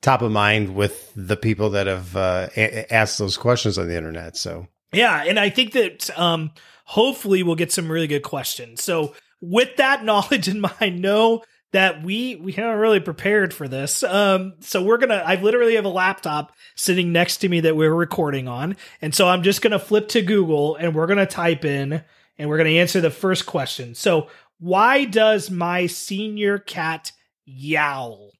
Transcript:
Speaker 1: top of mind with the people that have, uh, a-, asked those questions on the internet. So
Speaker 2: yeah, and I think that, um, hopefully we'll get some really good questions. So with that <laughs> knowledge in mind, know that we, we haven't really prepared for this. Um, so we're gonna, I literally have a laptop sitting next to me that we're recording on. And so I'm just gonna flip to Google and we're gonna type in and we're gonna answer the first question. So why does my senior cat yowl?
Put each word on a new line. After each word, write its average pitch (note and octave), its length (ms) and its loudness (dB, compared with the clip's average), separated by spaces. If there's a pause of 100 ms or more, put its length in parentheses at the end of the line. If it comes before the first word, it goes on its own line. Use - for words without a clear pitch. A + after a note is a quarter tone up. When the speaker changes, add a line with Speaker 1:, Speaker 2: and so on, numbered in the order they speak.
Speaker 1:
top C3 220 2
of A#2 80 0
mind G#2 460 2
with - 400 -2
the G2+ 200 -2
people G#2+ 340 0
that G2 180 0
have, F#2 280 -6
uh, F#2 400 -2
a-, A2 360 -2
asked A2 260 2
those G2 180 -2
questions A#2 420 0
on F2+ 100 -4
the E2+ 80 -4
internet. E2 400 -10
So E2+ 320 -10 (240)
Speaker 2:
yeah, F3+ 320 2
and G3 160 0
I G3+ 100 2
think B3 220 0
that, G#3 440 -2
um, E3 360 -2 (320)
hopefully G#3 580 0
we'll E3+ 140 2
get E3 160 -2
some E3 180 -4
really D#3+ 160 -2
good C#3+ 160 -2
questions. A#2+ 600 -10
So D#3+ 320 -4 (260)
with G#3+ 360 0
that C4+ 280 2
<laughs> - 0 -
knowledge G#3 440 2
in G#3 120 -2
mind, F#3 420 -2
know A3+ 400 4 (280)
that F#3 320 2
we, A3 340 -4
we F3 160 -10
haven't A3 280 -2
really G#3+ 200 4
prepared F#3+ 540 0
for D3 120 -10
this. C3+ 360 -4
Um, F#3+ 580 2
so - 220 -2
we're A3 160 4
gonna, A3 260 2
I F3+ 160 2
literally A3+ 360 4
have G3+ 100 0
a - 20 0
laptop F3+ 640 -2 (220)
sitting F3+ 380 0
next E3+ 260 2
to G3 100 0
me F3 120 2
that D#3+ 160 4
we're D#3 180 4
recording D3+ 520 0
on. C#3 300 -6 (240)
And D3+ 140 -6
so F#3+ 120 4
I'm F3+ 160 4
just G3 200 2
gonna A3 160 2
flip G#3 320 0
to A#3+ 100 2
Google D#3+ 560 2
and E3 180 -2
we're D#3+ 120 0
gonna G3 180 2
type E3+ 400 -2
in C#3 400 -4 (320)
and D3+ 140 -6
we're D#3 80 0
gonna D#3+ 120 4
answer F3 300 4
the E3 100 2
first F3+ 360 -2
question. B2+ 480 -6
So D#3+ 340 0 (300)
why A3 480 2
does G#3+ 440 2
my F3 360 -2
senior G3+ 720 -4
cat D#3+ 520 -8 (360)
yowl? C3+ 920 -4